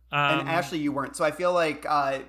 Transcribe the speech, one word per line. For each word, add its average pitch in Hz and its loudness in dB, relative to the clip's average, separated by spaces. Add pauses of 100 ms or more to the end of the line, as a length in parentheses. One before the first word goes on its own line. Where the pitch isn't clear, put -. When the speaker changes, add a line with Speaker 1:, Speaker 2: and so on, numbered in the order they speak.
(120)
Speaker 1:
Um, 143 2
Speaker 2:
And 139 -4
Ashley, 170 -2
you 147 0
weren't. 135 -6
So 170 0
I 151 2
feel 180 0
like, 160 0
uh, 139 0 (100)